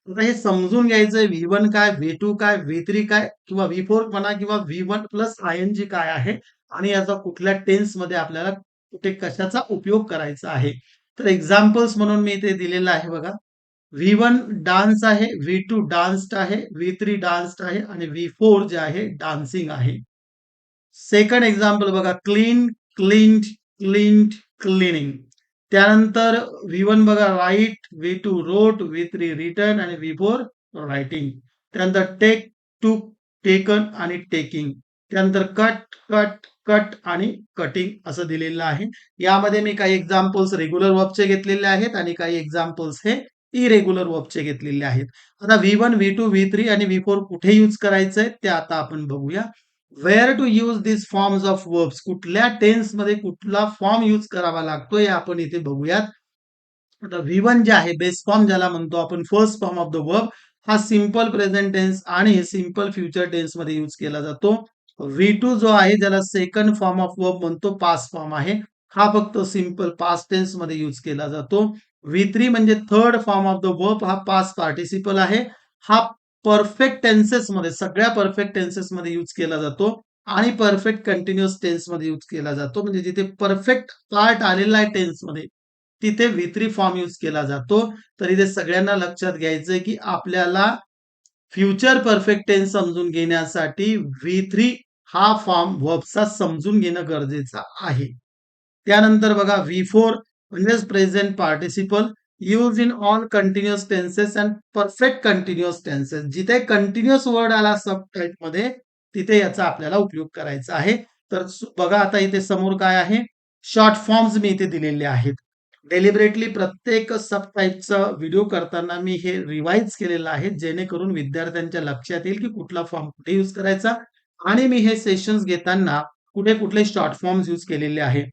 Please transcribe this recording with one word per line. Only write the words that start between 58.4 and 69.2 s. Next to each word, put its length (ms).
ज्याला 220
म्हणतो 280
आपण, 260
first 300
form 140
of 180
the 140
verb, 160
हा 100
सिंपल 500
प्रेझेंट 460
टेन्स 320
आणि 380
सिंपल 460
फ्युचर 340
टेन्स 320
मध्ये 200
यूज 240
केला 200
जातो. 460
व्ही 320
टू 260
जो 100
आहे, 240
ज्याला 260
second 360
form 280
of 240
verb 160
म्हणतो, 360
पास्ट 360
फॉर्म 220
आहे, 200
हा 180
फक्त 240